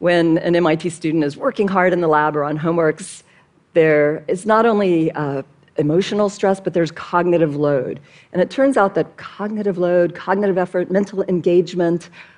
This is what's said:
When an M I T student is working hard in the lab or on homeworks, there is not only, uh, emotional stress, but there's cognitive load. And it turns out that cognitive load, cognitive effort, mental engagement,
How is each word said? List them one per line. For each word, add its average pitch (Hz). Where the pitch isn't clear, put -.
When 170
an 175
M 170
I 156
T 165
student 160
is 143
working 233
hard 185
in 180
the 170
lab 151
or 147
on 151
homeworks, 165
there 156
is 185
not 220
only, 180
uh, 139
emotional 196
stress, 190
but 170
there's 170
cognitive 170
load. 143
And 269
it 262
turns 269
out -
that -
cognitive 208
load, 175
cognitive 196
effort, 180
mental 196
engagement, 175